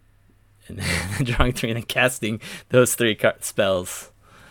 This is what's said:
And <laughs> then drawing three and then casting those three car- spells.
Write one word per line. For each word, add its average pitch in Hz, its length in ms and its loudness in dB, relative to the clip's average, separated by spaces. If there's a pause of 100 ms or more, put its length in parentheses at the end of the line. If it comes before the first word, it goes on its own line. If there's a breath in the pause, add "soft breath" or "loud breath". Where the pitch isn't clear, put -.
(680)
And 92 120 -14
<laughs> 87 380 -4
then 143 80 -2
drawing 120 280 2
three - 160 -4
and 113 80 -2
then 113 80 -6
casting 117 560 0 (280 loud breath)
those 127 260 6
three 110 200 2
car- - 240 2
spells. - 720 -4 (400 loud breath)